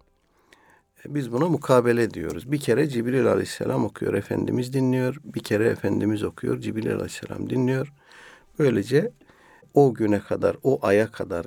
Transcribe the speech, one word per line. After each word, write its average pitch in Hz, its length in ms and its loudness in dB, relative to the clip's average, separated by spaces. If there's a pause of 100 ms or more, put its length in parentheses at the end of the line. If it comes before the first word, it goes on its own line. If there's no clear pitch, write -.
(1040)
E, 143 100 -10
biz 131 160 -4
buna 135 160 0
mukabele 120 680 4
diyoruz. 87 380 -6
Bir 147 80 0
kere 143 300 2
Cibril 123 380 0
Aleyhisselam 113 580 0
okuyor, - 280 -4
Efendimiz 107 600 -2
dinliyor. 127 500 0
Bir - 160 -8
kere 110 280 0
Efendimiz 104 560 0
okuyor, 120 360 -4
Cibril 113 340 -4
Aleyhisselam 98 560 -8
dinliyor. 131 440 -2 (680)
Böylece 131 520 2 (640)
o 135 200 6
güne 104 260 2
kadar, 98 440 0
o 135 180 2
aya 107 300 4
kadar 92 360 -6